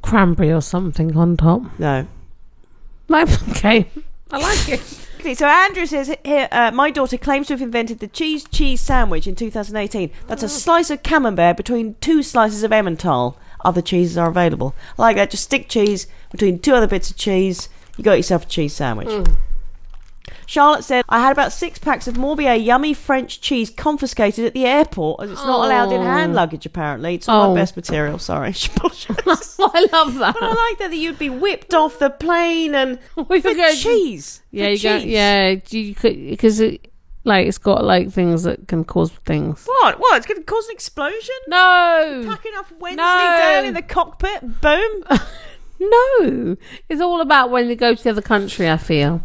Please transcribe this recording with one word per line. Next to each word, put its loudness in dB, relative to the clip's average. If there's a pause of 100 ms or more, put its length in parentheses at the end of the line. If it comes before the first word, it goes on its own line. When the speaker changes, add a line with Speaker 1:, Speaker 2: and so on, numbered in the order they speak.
Speaker 1:
cranberry 2
or 2
something -2
on 4
top. 4 (160)
Speaker 2:
No. -2 (1000)
Speaker 1:
Like, 4 (200)
<laughs> -6
okay. 2 (440)
I -6
like 0
it. -8 (220)
Speaker 2:
Okay, -6
so 0
Andrew 4
says -4 (120)
here, 0
uh, 2
"My 0
daughter -2
claims -2
to -6
have -6
invented -6
the -12
cheese -6
cheese 2
sandwich 2
in -2
two -6
thousand -8
eighteen. -4 (160)
That's -8
a -4
Speaker 1:
Oh. -4
Speaker 2:
slice 0
of -8
camembert 2
between -4
two 2
slices 0
of 0
Emmental. 0 (260)
Other 2
cheeses 0
are 2
available." 0 (240)
I 2
like 6
that. 0
Just -6
stick -4
cheese 0 (240)
between 0
two 4
other 4
bits 0
of -8
cheese. -2 (280)
You -12
got 6
yourself 0
a -10
cheese -4
sandwich. -4
Speaker 1:
Mm. 8 (1120)
Speaker 2:
Charlotte 4
said, 0
"I 2
had 4
about 0
six -8
packs -4
of -4
Morbier 0
yummy 2
French -4
cheese -2
confiscated -2
at -2
the 0
airport 0
as -12
it's -12
not 0
allowed 2
in 0
Speaker 1:
Oh. -2
Speaker 2:
hand 0
luggage, -2
apparently. -6
It's -8
all 6
Speaker 1:
Oh. 4
Speaker 2:
my 2
best -2
material." -4
Sorry. -6
<laughs> -6
She -2
apologised. -4
Speaker 1:
<laughs> -2
I 4
love 2
that. 0
Speaker 2:
But -6
I -4
like -2
that, -8
that -8
you'd -8
be -6
whipped -4
off 2
the 2
plane -2
and -2 (100)
Speaker 1:
<laughs> -14 (120)
We 2
Speaker 2:
for 0
Speaker 1:
could 0
go, 2
Speaker 2:
cheese. -2
For -12
Speaker 1:
yeah, -2
you -2
go, 0
Speaker 2:
cheese. -6
Speaker 1:
yeah, 2 (160)
you -8
could, -2
'cause 4
it, -2 (340)
like, 4
it's -4
got, 2
like, 2
things 0
that -6
can -2
cause -2 (140)
things. -4
Speaker 2:
What? 2
What? 4
It's -6
gonna -6
cause -4
an -14
explosion? -8 (140)
Speaker 1:
No. 4
Speaker 2:
Packing -10
up -12 (140)
Wednesday -10
Speaker 1:
No. 4
Speaker 2:
down 4
in -6
the -6
cockpit? -4
Boom. 0
Speaker 1:
<laughs> 4 (720)
No. 2 (320)
It's -4
all 0
about 4
when 2
you -2
go 2
to -10
the 2
other -2
country, 0
I 2
feel. 0